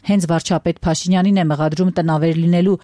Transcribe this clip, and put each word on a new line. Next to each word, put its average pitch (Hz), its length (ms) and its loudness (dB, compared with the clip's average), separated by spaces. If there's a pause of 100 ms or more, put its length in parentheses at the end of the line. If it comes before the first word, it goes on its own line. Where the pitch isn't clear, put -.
Հենց 202 200 0
վարչապետ 165 560 -2
Փաշինյանին 185 560 0
է 170 80 0
մեղադրում 156 480 0
տնավեր 160 420 0
լինելու 175 460 2